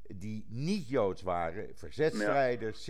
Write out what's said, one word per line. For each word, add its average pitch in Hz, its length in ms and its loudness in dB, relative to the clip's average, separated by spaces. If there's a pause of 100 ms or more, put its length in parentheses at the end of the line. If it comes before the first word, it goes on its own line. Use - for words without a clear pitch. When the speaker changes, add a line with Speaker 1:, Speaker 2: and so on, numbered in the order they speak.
(140)
Speaker 1:
die 107 340 -6
niet 147 400 -2
Joods 104 340 2
waren, 87 540 -2
verzetstrijders, 123 1000 2
Speaker 2:
Ja. - 140 -8